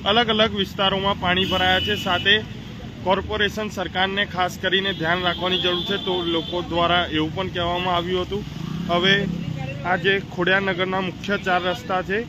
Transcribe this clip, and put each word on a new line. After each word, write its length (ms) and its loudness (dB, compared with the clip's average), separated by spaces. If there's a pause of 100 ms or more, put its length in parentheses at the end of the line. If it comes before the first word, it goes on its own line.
અલગ 300 4
અલગ 260 4
વિસ્તારોમાં 640 0
પાણી 300 2
ભરાયા 340 2
છે. 100 0
સાથે 380 2 (720)
કોર્પોરેશન 720 0
સરકારને 480 0
ખાસ 360 -2
કરીને 380 2
ધ્યાન 260 2
રાખવાની 380 0
જરૂર 240 0
છે. 160 -2
તો 100 0 (200)
લોકો 360 -2
દ્વારા 460 2
એવું 180 0
પણ 220 -2
કહેવામાં 400 0
આવ્યું 300 0
હતું. 160 -4 (480)
હવે 240 4 (760)
આ 140 4
જે 100 4 (200)
ખોડિયારનગરના 760 2
મુખ્ય 300 -4
ચાર 260 2
રસ્તા 380 -2
છે 260 -2